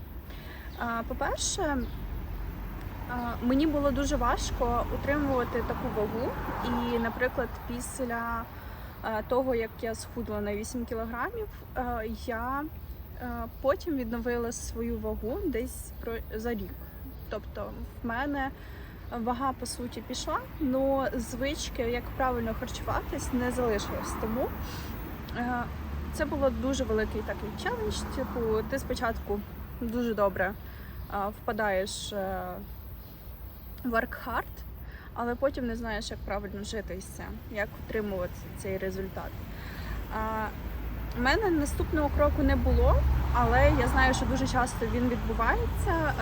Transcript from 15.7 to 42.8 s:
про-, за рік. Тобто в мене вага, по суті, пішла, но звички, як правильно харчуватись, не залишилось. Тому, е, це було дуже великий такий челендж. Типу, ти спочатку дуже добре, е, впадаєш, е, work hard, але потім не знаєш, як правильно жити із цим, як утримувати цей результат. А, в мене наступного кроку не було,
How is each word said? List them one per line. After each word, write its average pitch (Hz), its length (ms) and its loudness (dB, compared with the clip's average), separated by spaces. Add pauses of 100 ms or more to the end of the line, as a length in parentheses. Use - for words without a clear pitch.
про-, 226 380 -6
за 233 140 0
рік. 190 200 -4 (560)
Тобто 208 420 -6 (320)
в 240 40 -2
мене 269 420 0 (600)
вага, 240 480 0
по 247 60 -6
суті, 240 360 -6
пішла, 311 380 -2 (200)
но 269 560 4
звички, 262 680 -2
як 240 200 0 (140)
правильно 240 420 2
харчуватись, - 760 -2
не 247 180 2
залишилось. 214 680 0
Тому, 240 260 0 (880)
е, 240 260 0 (500)
це 311 120 0
було 285 240 4
дуже 254 340 2
великий 214 380 2
такий 208 280 -4 (140)
челендж. 440 320 0 (200)
Типу, 220 540 0
ти 269 100 0
спочатку 226 600 -2 (420)
дуже 233 320 0
добре, 196 400 4 (600)
е, - 40 -2 (260)
впадаєш, 208 720 0
е, 190 280 -2 (1400)
work 233 320 2 (100)
hard, 247 160 2 (720)
але 240 220 -2
потім 269 320 0
не 226 80 -2
знаєш, 226 360 -4
як 214 80 -8
правильно 202 440 -4
жити 202 320 -6
із 190 80 -8
цим, - 220 -10 (260)
як 214 160 -2 (180)
утримувати 196 480 -2 (240)
цей 190 200 -2
результат. 185 540 -4 (840)
А, 220 300 0 (720)
в 247 40 0
мене 339 280 6
наступного 294 680 4
кроку 294 260 6
не 269 120 8
було, 254 400 8 (380)